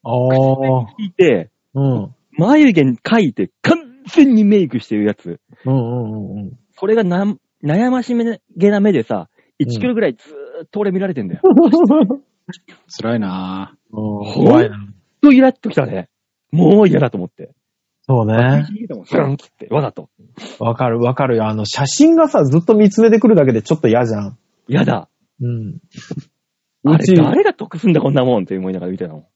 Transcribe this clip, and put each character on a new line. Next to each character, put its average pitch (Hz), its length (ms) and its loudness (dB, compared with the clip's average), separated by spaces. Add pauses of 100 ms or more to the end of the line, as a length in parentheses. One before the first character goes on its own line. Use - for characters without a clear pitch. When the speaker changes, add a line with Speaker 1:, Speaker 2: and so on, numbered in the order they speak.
Speaker 1:
あ 117 80 -8
ー。 131 720 0 (140)
Speaker 2:
引 208 80 -8
い 175 40 -12
て、 123 380 0 (240)
Speaker 1:
う 135 80 -4
ん。 123 340 -4 (220)
Speaker 2:
眉 262 360 4
毛 165 80 4
描 135 400 0
い 143 120 -2
て、 - 180 -6 (100)
完 - 160 0 (300)
全 277 280 4
に 220 80 4
メ 202 140 4
イ 175 100 2
ク 123 120 -6
し - 80 -14
て 110 80 -4
る 104 100 0
や 104 100 0
つ。 - 240 -14 (260)
Speaker 1:
う 131 40 -2
ん 131 40 2
う 135 40 2
ん 120 340 -4
う 110 40 -10
ん 101 220 -10
う - 100 -10
ん。 - 40 -16 (260)
Speaker 2:
そ 190 80 -8
れ 220 100 0
が 226 80 0
な-、 180 200 -2 (400)
悩 185 280 0
ま 254 120 -2
し 247 100 -6 (420)
げ 190 160 2
な 208 80 0
目 202 120 2
で 127 120 0
さ、 95 260 -8 (300)
Speaker 1:
う - 40 -4
ん。 117 40 -6
Speaker 2:
一 113 120 -6
キ 240 80 -4
ロ 247 60 -2
ぐ 220 80 -2
ら 180 80 0
い 120 60 -8
ず - 40 -20 (420)
ー 160 40 -16
っ - 20 -20
と 208 140 -8
俺 202 100 -2
見 185 80 -4
ら 196 80 -4
れ 185 60 -6
て 127 100 -8
ん 92 60 -8
だ - 60 -8
よ。 - 60 -12
Speaker 1:
<laughs> 277 800 4 (800)
Speaker 3:
辛 113 140 -4
い 117 60 -2
な 95 520 -10 (200)
ぁ。 110 40 -12
Speaker 1:
う 107 320 -10
ん、 - 40 -12
怖 208 300 4
い - 60 -2
な。 104 80 -14
Speaker 2:
ほ - 60 -14
ん - 100 -20 (280)
と 285 100 8
イ 254 80 6
ラ 262 140 4
ッ - 60 -14
と 220 100 -8
き - 60 -8
た 135 100 0
ね。 - 240 -10 (420)
も 175 300 4
う 202 80 6
嫌 151 100 2
だ 131 100 0
と - 80 -10
思 90 100 -8
っ - 20 -14
て。 - 220 -20 (560)
Speaker 1:
そ 123 160 2
う - 40 0
ね。 113 400 2 (380)
Speaker 2:
ス 147 120 -4
ン 139 160 -2
っ 143 40 -6
つ - 100 -18
っ - 40 -20
て、 - 200 -20
わ 139 100 0
ざ 120 100 -6
と。 - 180 -18 (500)
Speaker 1:
わ 113 160 -4
か 127 140 -2
る、 117 100 -2
わ 123 160 0
か 139 100 -2
る 120 120 0
よ。 107 100 -2
あ 107 80 -4
の、 107 100 -6
写 135 220 -6
真 320 280 2
が 320 120 4
さ、 233 160 0
ず 139 160 2
っ - 20 -2
と 214 140 2
見 208 160 4
つ 220 100 0
め 226 80 6
て 220 100 4
く 240 100 2
る 220 60 6
だ 151 100 4
け 127 80 2
で 110 100 -2
ち - 100 -2
ょ - 40 -2
っ - 40 -10
と 127 60 0
嫌 117 180 2
じ 113 80 -4
ゃ 104 60 -6
ん。 101 180 -12 (300)
Speaker 2:
嫌 143 160 0
だ。 - 240 -4 (340)
Speaker 1:
う 123 60 -6
ん。 113 320 -8 (1040)
Speaker 2:
あ 156 140 4
れ、 - 40 2
Speaker 1:
う - 20 -4
ち、 185 120 4
Speaker 2:
誰 170 280 4
が 403 120 0
得 202 240 -14
す 226 80 -2
ん 180 60 2
だ、 151 80 2
こ 135 100 -2
ん - 20 -2
な 135 100 2
も 123 160 0
ん 95 40 -4
っ - 20 -8
て 95 120 -8
思 92 120 -6
い 92 40 -6
な 92 60 -8
が 87 60 -10
ら 92 60 -8
見 95 80 -8
て 90 60 -8
た 80 60 -14
の。 76 140 -20 (100)